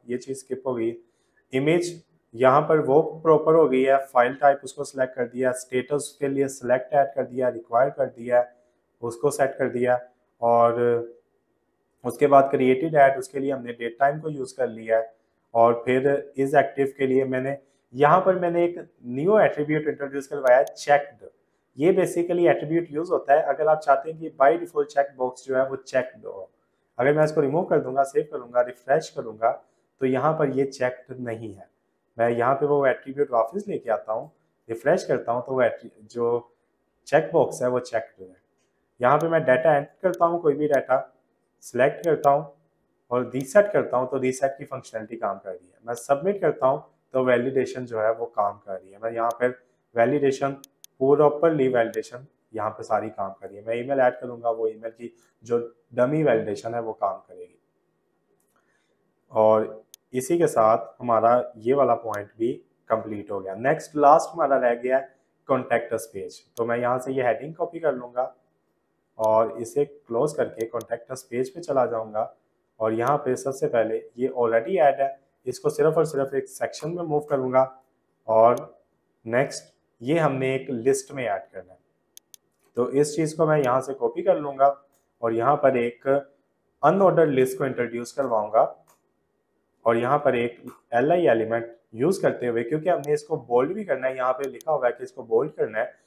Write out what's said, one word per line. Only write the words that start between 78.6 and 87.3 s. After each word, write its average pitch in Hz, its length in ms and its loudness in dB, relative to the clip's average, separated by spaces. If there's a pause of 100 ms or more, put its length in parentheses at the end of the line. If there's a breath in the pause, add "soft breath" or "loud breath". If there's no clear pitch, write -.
next 123 500 -4 (260)
ये 143 180 -2
हमने 131 360 0
एक 131 160 -8
list 135 420 -2
में 135 120 -8
ऐड 98 180 -4
करना 90 300 -18
है। 92 60 -20 (960)
तो 123 160 0
इस 147 240 2
चीज़ 160 200 -2
को 160 100 2
मैं 156 120 2
यहाँ 131 220 2
से 131 140 -10
copy 120 280 -4
कर 175 160 2
लूँगा 139 280 0 (560)
और 117 120 -2
यहाँ 120 220 2
पर 135 200 2
एक 120 300 -4 (760)
अनऑर्डर्ड 165 480 4